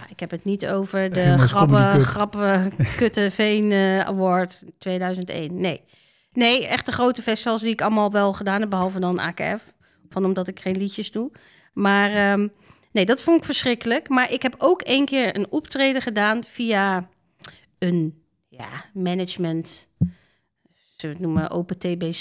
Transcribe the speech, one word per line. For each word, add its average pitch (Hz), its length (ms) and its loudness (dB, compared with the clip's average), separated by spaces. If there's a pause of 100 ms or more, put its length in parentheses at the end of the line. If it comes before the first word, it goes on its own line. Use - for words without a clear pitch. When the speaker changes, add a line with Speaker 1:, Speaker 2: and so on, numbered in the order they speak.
Speaker 1:
ik - 120 -20
heb 170 100 -8
het 170 140 -8
niet 196 220 -4
over 190 440 -2
de 180 100 0
Speaker 2:
Humors 135 300 6
Speaker 1:
grappen, 202 260 6
Speaker 2:
Comedy - 200 6
Cup. 135 100 6
Speaker 1:
grappen, 196 680 0
<laughs> - 200 0
Kutte 214 340 2
Veen, 214 420 2
eh, 190 280 2
Award 185 640 0 (160)
tweeduizend 185 520 -6
één. 165 300 -6
Nee. 175 200 -2 (520)
Nee, 240 340 2
echt - 200 -2
de 254 60 -4
grote 247 300 0
festivals 220 380 -2
die 226 120 0
ik 220 100 -6
allemaal 208 280 2
wel 202 220 2
gedaan 196 280 -4
heb, 214 100 -4
behalve 185 300 -2
dan 180 200 0
A 165 100 -4
K - 100 -10 (180)
F. - 140 -20 (360)
Van 196 160 -2
omdat 185 240 0
ik 185 120 -12
geen 185 180 -4
liedjes 202 340 -6
doe. 233 180 -6 (420)
Maar, 202 420 2
ehm, 202 340 2 (440)
nee, 202 120 4
dat 202 180 2
vond 330 160 4
ik - 60 -4
verschrikkelijk. 240 640 -2
Maar 254 240 2
ik - 100 -2
heb 254 160 -2
ook 349 240 2
één 269 220 2
keer 269 320 0
een 208 140 -2
optreden 269 520 0
gedaan 214 420 0
via 196 640 0 (720)
een, 170 440 0 (260)
ja, 120 200 -16 (240)
management 180 960 -4 (1080)
zullen 156 200 -10
we 175 60 -12
het 165 100 -2
noemen, 156 180 -2
Open 175 280 -6
T 175 200 -4
B 180 40 -10 (180)